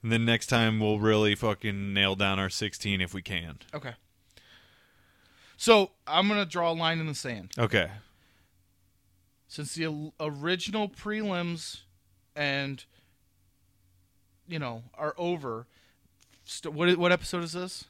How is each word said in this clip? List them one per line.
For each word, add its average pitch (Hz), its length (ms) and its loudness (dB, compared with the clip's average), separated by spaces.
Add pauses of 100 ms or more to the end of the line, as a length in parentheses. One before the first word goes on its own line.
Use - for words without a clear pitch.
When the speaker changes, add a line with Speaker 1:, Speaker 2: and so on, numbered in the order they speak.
Speaker 1:
And 113 100 -2
then 117 140 2
next 117 220 2
time 110 320 2
we'll 107 200 2
really 107 360 6
fucking 98 580 -4
nail 98 220 4
down 98 240 2
our 95 100 0
sixteen 101 520 -2
if 87 120 -4
we 98 80 -8
can. 82 380 -8 (140)
Speaker 2:
Okay. 123 200 -10 (1600)
So, 214 340 6 (160)
I'm 175 220 4
gonna 208 160 0
draw 170 260 0
a - 20 2
line 165 260 0
in 160 80 -4
the 147 80 -6
sand. 113 440 -8
Speaker 1:
Okay. 107 300 2 (1600)
Speaker 2:
Since - 280 -10
the 160 120 -2
o-, 151 320 -6
original 175 680 -2
prelims 190 920 -4 (540)
and, 139 500 -4 (1600)
you 170 120 -6
know, 120 240 -8 (100)
are 151 240 -6
over, 143 480 -4 (800)
st-, - 280 -10
what, 175 240 6
what 175 140 4
episode 175 320 0
is 165 100 -8
this? 180 360 -8